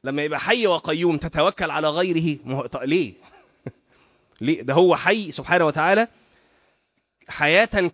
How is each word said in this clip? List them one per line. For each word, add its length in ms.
لما 200
يبقى 160
حي 280
وقيوم 500
تتوكل 540
على 180
غيره؟ 560
ما 120
هو، 80
طيب 180
ليه؟ 300
<laughs> 640
ليه؟ 200
ده 120
هو 220
حي 360
سبحانه 340
وتعالى 420
حياة 680